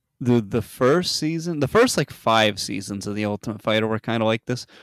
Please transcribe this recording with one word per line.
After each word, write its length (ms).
The, 220
the 220
first 540
season, 440
the 80
first, 300
like, 120
five 480
seasons 480
of 80
The 120
Ultimate 340
Fighter 260
were 120
kinda 260
like 220
this, 200